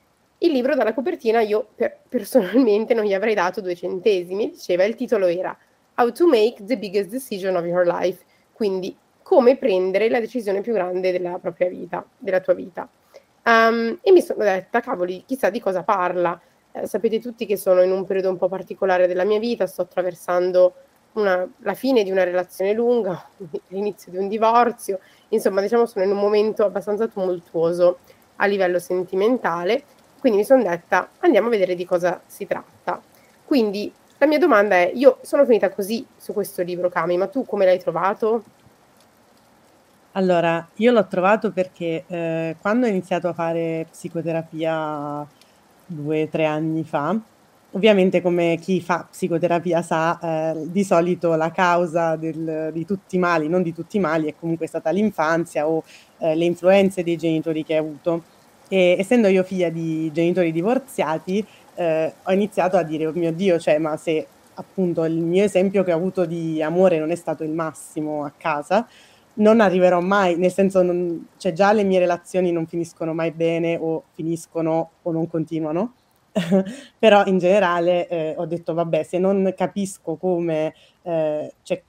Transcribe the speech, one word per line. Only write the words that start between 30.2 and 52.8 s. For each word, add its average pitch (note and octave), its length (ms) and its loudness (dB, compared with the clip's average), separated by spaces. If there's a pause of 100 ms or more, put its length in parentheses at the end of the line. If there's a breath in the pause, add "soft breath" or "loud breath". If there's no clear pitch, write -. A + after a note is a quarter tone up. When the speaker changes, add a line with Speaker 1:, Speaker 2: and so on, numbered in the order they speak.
Speaker 1:
quindi A3 180 2
mi G#3 60 2
son C4 180 6
detta, F3+ 560 -2
"Andiamo A#3 300 4
a - 20 0
vedere F#3+ 240 0
di F3+ 100 -6
cosa F3 420 -2
si - 200 -14
tratta." - 540 -8 (440 soft breath)
Quindi G#3 480 0 (260)
la C#4 80 4
mia D4+ 120 4
domanda G#3+ 380 4
è, F3 180 4
io C4 260 6
sono C#4+ 240 2
finita G#3 260 2
così G#3 340 -6 (120)
su - 160 -14
questo F#3+ 300 -6
libro, F3 260 -4
Cami, F3 280 -2
ma F3+ 120 0
tu B3 160 -6
come G3+ 200 0
l'hai F#3 140 4
trovato? G#3 640 -2 (1700)
Speaker 2:
Allora, E3+ 540 2 (100)
io A3+ 140 4
l'ho A3+ 160 4
trovato G3 460 0
perché, E3+ 540 -6
eh, E3 540 -4
quando A#3 260 0
ho - 20 2
iniziato F3+ 400 -2
a E3+ 40 -2
fare E3 560 -4
psicoterapia D#3+ 1400 -6 (640 soft breath)
due, D#3 420 -4
tre D#3 160 -2
anni D#3+ 380 -2
fa, D#3+ 340 -4 (560)
ovviamente F#3+ 480 2
come F3 400 0
chi F3+ 200 -2
fa E3 280 -4
psicoterapia E3+ 760 -2
sa, E3 360 -2
eh, D#3+ 520 -4
di F#3+ 120 0
solito F3 540 2
la D#3+ 160 0
causa F3 640 0
del, D#3+ 560 -6
di E3 120 -6